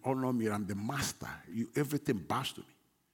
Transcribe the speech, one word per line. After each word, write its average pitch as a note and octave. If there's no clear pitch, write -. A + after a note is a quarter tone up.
honor C3
me. A2+
I'm G#2
the G2+
master. B2+
You, A2+
everything C#3+
bows A#2
to -
me. -